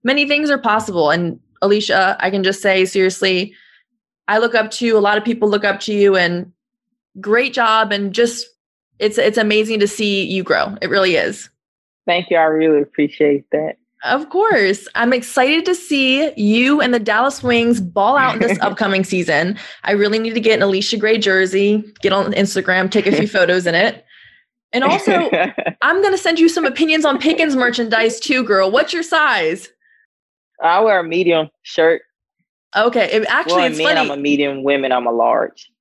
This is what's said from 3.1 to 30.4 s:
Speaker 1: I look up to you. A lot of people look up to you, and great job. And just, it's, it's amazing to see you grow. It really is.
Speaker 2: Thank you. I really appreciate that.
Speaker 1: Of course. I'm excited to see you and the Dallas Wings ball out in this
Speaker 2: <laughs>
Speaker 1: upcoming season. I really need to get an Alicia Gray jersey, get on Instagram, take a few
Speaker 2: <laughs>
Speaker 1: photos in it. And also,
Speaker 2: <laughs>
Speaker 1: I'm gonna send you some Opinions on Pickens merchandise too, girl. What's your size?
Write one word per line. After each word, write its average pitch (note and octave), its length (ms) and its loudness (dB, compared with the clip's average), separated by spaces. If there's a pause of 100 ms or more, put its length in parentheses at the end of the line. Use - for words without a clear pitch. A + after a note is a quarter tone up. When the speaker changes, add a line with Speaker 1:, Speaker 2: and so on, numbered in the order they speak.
Speaker 1:
I G#3+ 120 0
look A#3 160 0
up A3 160 -2
to - 140 -6
you. A3 120 2
A - 20 4
lot G3+ 200 2
of G#3 40 -6
people A3+ 240 -2
look G#3 160 0
up G3+ 180 -2
to G#3+ 120 -6
you, G3+ 240 4
and F3 340 -2 (720)
great A#3 320 0
job. A3 400 2
And G3+ 200 -4
just, A#3+ 340 -2 (520)
it's, G#3 200 -2
it's G#3+ 180 0
amazing G#3+ 440 0
to G3+ 60 4
see G3+ 380 -2
you F#3 180 -4
grow. G2+ 380 -2
It F3+ 80 -6
really F#3 260 2
is. G2+ 340 -4 (580)
Speaker 2:
Thank F3 220 -2
you. F3 80 2
I D#3+ 60 4
really D#3 380 2
appreciate D3 680 -2
that. D#3 260 -4 (260)
Speaker 1:
Of C4+ 260 -2
course. C#4 640 0
I'm A#3+ 200 0
excited C4+ 520 0
to F4+ 80 0
see C#4 600 0
you A#3+ 460 2
and B3 120 0
the A#3+ 60 0
Dallas A3 420 -2
Wings A#3 400 0
ball G3+ 360 0
out C4 180 0
in A3 60 -4
this G3 180 0
Speaker 2:
<laughs> - 20 -2
Speaker 1:
upcoming G3 420 -2
season. F3 540 -2 (260)
I G3+ 100 -2
really G#3 260 0
need A3+ 160 -6
to A#3+ 40 0
get A3 180 2
an - 40 0
Alicia G3 360 0
Gray G#3+ 200 2
jersey, G3+ 680 2 (180)
get F#3+ 120 2
on G3 200 0
Instagram, F#3+ 580 0
take G3 160 0
a G#3 80 2
few G#3 120 0
Speaker 2:
<laughs> G3+ 120 -2
Speaker 1:
photos F3+ 260 2
in E3+ 80 0
it. F#3 320 0 (680)
And B3+ 100 0
also, E4+ 460 2 (260)
Speaker 2:
<laughs> - 260 -6
Speaker 1:
I'm F4 220 2
gonna G4 160 0
send E4 200 0
you E4 100 6
some E4 160 -2
Opinions D#4 400 0
on C#4 120 2
Pickens D4+ 380 0
merchandise A3+ 640 0
too, C4 240 -2
girl. F#3+ 260 2
What's D4 240 0
your E4+ 100 -4
size? A#3+ 680 0 (920)